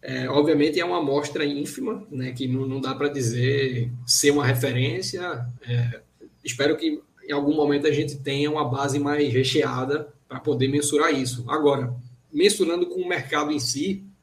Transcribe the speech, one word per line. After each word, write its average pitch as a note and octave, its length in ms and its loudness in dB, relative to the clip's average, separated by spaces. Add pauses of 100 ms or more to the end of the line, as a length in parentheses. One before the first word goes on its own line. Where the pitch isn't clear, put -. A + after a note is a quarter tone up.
é, B2+ 280 -6
obviamente D3 500 4
é E3+ 60 0
uma F3+ 140 0
amostra D3 460 0
ínfima, C#3+ 680 -4
né, B2+ 200 -6
que B2+ 160 -6
não, C3 200 0
não C3 140 -4
dá C3 120 -4
pra C#3+ 140 -2
dizer B2+ 840 0 (140)
ser - 260 4
uma C#3+ 140 4
referência. C3+ 1000 -2 (140)
É, A#2+ 400 -2 (420)
espero C#3+ 320 2
que D#3+ 260 -2 (260)
em - 40 -4
algum D3 240 2
momento C#3+ 320 2
a D3+ 40 4
gente - 260 -2
tenha C#3+ 340 -2
uma D3+ 140 0
base C3+ 340 0
mais C#3+ 320 2
recheada C3 800 0 (140)
pra - 120 -12
poder C3 280 2
mensurar D3 460 2
isso. C3 340 -2
Agora, C#3 480 2 (360)
mensurando F3 560 0
com F#3 120 -8
o F3+ 80 -4
mercado D3+ 440 -4
em D3 80 -2
si F3+ 440 -4 (200)